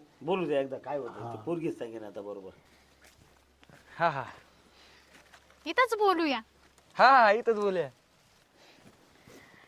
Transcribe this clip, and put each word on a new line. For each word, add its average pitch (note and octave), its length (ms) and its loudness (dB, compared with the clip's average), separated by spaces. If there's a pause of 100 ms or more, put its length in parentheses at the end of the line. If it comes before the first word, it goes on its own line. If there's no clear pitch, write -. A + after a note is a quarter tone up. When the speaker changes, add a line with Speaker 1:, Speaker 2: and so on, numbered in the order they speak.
(220)
Speaker 1:
बोलू F3 260 -2
द्या C#3+ 120 0
एकदा C3 180 -6
काय C#3 200 -8
होतं A#2+ 160 -8
ते, G#2 100 -14
Speaker 2:
हा. A#2 120 -10
Speaker 1:
पोरगीच D#3 440 -6
सांगेन A2+ 240 -12
आता G#2 180 -14
बरोबर. G2 280 -12 (1500)
Speaker 3:
हा, E3+ 120 0
हा. C#3 140 -6 (1400)
Speaker 4:
इथंच A4+ 340 0
बोलूया. E4 420 2 (540)
Speaker 3:
हा, A3+ 140 8
हा, A#3+ 220 8
इथंच A3+ 240 2
बोलूया. F#3+ 340 -2 (1800)